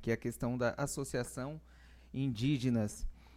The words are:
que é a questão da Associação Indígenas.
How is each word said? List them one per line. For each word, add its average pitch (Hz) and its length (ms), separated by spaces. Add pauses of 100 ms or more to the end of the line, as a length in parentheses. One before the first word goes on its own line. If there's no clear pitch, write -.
que - 80
é 113 60
a - 20
questão 120 400
da 120 140
Associação 139 920 (500)
Indígenas. 123 920 (320)